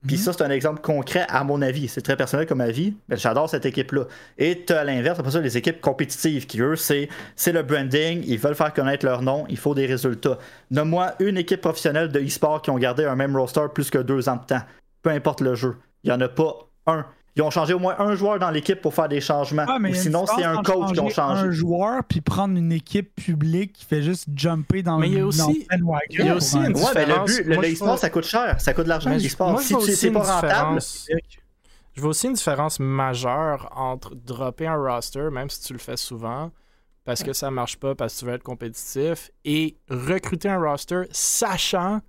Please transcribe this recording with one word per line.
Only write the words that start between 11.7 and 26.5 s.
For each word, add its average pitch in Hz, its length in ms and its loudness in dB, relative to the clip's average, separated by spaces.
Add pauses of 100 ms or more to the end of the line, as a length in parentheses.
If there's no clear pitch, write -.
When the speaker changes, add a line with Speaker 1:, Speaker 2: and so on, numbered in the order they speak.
Speaker 1:
de 139 100 2
e-sport 151 420 0
qui - 80 -4
ont 131 80 2
gardé 127 280 2
un 135 100 0
même 139 200 0
roster 135 380 2
plus 139 160 -2
que - 80 0
deux 131 320 0
ans 123 60 0
de 117 100 -10
temps. 127 160 0 (400)
Peu 165 80 2
importe 147 320 0
le 131 140 2
jeu. 120 220 -2 (260)
Il 117 80 2
y - 20 4
en 123 80 2
a 127 80 2
pas 156 240 2 (320)
un. 160 180 0 (320)
Ils 151 80 4
ont 151 80 2
changé 165 240 2
au - 20 2
moins 180 220 0
un 208 160 2
joueur 202 240 2
dans 180 100 2
l'équipe 160 320 0
pour 151 140 0
faire 160 120 2
des 143 140 0
changements. 147 440 0
Speaker 2:
Ouais, 262 120 0
mais 202 120 2
Speaker 1:
Ou - 20 0
Speaker 2:
il 185 40 0
y 180 40 0
a - 20 0
une - 40 0
Speaker 1:
sinon, 170 200 2
c'est 214 120 2
Speaker 2:
différence 165 180 2
Speaker 1:
un 156 40 0
Speaker 2:
entre - 140 2
Speaker 1:
coach 190 200 2
qui 170 60 2
ont 208 100 2
Speaker 2:
changer 214 40 -4
Speaker 1:
changé. 185 340 2
Speaker 2:
un 185 40 2
joueur 175 580 0
puis 170 100 0
prendre 190 380 0
une 165 140 2
équipe 185 440 -2
publique 165 580 0
qui - 120 -20
fait 151 160 0
juste 170 320 -2
jumper 160 480 0
dans 170 160 2
Speaker 3:
Mais 165 120 4
il 190 40 4
y 196 40 4
a - 20 4
Speaker 2:
le, 190 80 2
Speaker 3:
aussi, 156 420 2
Speaker 2:
dans 185 80 2
le 175 60 2
bandwagon 156 260 0
Speaker 3:
il - 80 -8
y - 40 2
a - 80 4
Speaker 2:
pour 339 80 4
Speaker 3:
aussi 143 200 2